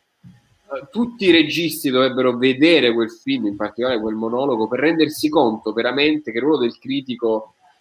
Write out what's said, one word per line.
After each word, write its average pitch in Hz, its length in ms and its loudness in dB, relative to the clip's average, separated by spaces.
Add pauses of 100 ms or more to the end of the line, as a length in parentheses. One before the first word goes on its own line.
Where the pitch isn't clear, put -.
(920)
tutti 233 360 -4
i 180 40 8
registi 156 580 2
dovrebbero 127 480 2
vedere 131 560 4
quel 113 180 -2
film, 131 360 -4
in 101 100 -4
particolare 117 440 -4
quel 107 160 -4
monologo, 113 520 -2
per 123 120 -4
rendersi 156 500 0
conto 113 420 0
veramente 135 580 0
che 110 80 -10
il 120 60 -2
ruolo 151 140 2
del 120 200 -2
critico 120 760 -4 (260)